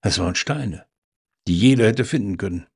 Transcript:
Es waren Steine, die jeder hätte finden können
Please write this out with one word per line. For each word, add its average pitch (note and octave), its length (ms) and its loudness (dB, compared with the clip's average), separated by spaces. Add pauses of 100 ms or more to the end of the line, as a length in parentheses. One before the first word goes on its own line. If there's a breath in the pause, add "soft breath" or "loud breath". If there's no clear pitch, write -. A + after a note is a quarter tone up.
Es F#2+ 180 -2
waren F2 160 -2
Steine, C3+ 500 -6 (600)
die F2 100 2
jeder A#2 300 6
hätte A2 180 0
finden G2+ 320 -4
können F2+ 380 -8